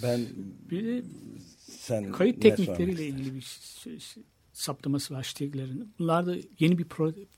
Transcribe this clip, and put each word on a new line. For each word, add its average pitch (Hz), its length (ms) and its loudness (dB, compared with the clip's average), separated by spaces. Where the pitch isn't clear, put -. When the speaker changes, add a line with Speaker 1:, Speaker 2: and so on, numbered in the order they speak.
Speaker 1:
ben 120 220 2
Speaker 2:
Bir 185 140 -2
de 240 200 -2
Speaker 1:
sen 104 320 -2
Speaker 2:
kayıt 214 260 4
Speaker 1:
ne - 40 -6
Speaker 2:
teknikleriyle 180 560 6
Speaker 1:
sormak - 20 -6
Speaker 2:
ilgili 135 160 -6
bir 131 60 -10
şey, - 160 -12
şey, - 240 -18
saptaması 143 600 -2
var 131 100 -6
Stigler'in. 143 760 -6
Bunlar 170 260 2
da 180 100 0
yeni 170 180 8
bir 170 80 0
pro-, 160 400 -2